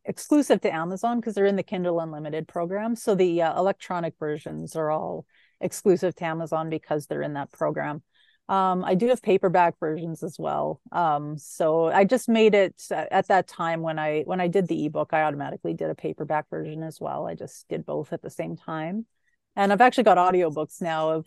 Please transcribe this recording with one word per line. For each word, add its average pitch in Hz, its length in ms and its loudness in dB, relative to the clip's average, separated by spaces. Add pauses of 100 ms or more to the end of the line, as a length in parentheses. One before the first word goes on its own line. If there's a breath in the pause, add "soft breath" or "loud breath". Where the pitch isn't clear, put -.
exclusive 269 560 2
to 190 120 -2
Amazon 190 460 -4
'cause 220 140 -6
they're 196 100 2
in 202 120 4
the 185 60 -2
Kindle 175 380 -2
Unlimited 156 480 -6
program. 202 480 -4
So 220 180 0
the, 175 280 2
uh, 156 160 0
electronic 180 600 -2
versions 156 580 -8
are 156 140 -2
all 156 360 -4 (340)
exclusive 185 560 0
to - 80 -8
Amazon 160 460 -4
because 151 360 -4
they're 147 160 -6
in 147 120 -6
that 139 180 -8
program. 151 500 -4 (460)
Um, 185 360 2
I 180 100 2
do 202 140 2
have 247 140 2
paperback 180 580 4
versions 165 420 -4
as 156 160 -10
well. 151 420 -4 (120)
Um, 151 440 0
so 160 500 2
I 190 180 4
just 233 240 0
made 220 260 6
it, 196 260 4 (120)
uh, 156 180 -4
at 190 160 2
that 185 220 4
time 165 340 -4
when 160 160 -4
I, 156 240 0
when 185 180 -4
I 180 60 2
did 175 220 2
the 151 180 -2
ebook, 151 260 -2
I 156 100 2
automatically 147 520 -4
did 160 160 -4
a 156 60 -6
paperback 156 520 -4
version 156 360 -8
as 160 160 -14
well. 151 260 -6
I 170 80 -8
just - 340 -16
did 160 160 -8
both 151 280 -6
at 165 100 -8
the 160 80 -12
same 165 260 -8
time. 170 500 -8 (500)
And 202 160 4
I've 196 80 2
actually 247 240 6
got 185 140 8
audiobooks 175 640 0
now 160 300 -2
of 160 160 -2